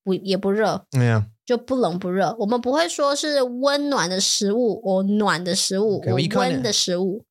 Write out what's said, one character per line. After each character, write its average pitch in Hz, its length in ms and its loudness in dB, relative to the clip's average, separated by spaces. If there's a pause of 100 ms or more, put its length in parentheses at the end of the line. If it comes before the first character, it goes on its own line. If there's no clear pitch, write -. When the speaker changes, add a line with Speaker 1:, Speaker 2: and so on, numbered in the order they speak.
Speaker 1:
不， 196 80 0
也 185 240 0
不 196 140 0
热。 202 400 0
Speaker 2:
Yeah. 117 360 4 (240)
Speaker 1:
就 240 80 2
不 233 160 -4
冷 185 240 0
不 190 100 -6
热， 190 300 0
我 220 80 -2
们 240 140 0
不 247 120 -2
会 330 160 2
说 285 280 -2
是 294 260 0
温 277 480 -2
暖 196 180 0
的 185 120 -2
食 202 320 0
物， 226 320 0
or 190 180 2
暖 196 400 2
的 175 100 -2
食 190 280 -2
物， 208 200 2
Speaker 2:
Okay, 117 100 -4
well, 117 40 2
Speaker 1:
or 127 60 2
Speaker 2:
you 170 80 0
kinda 220 100 0
Speaker 1:
温 262 240 0
的 220 100 -2
食 185 240 0
物。 190 340 -4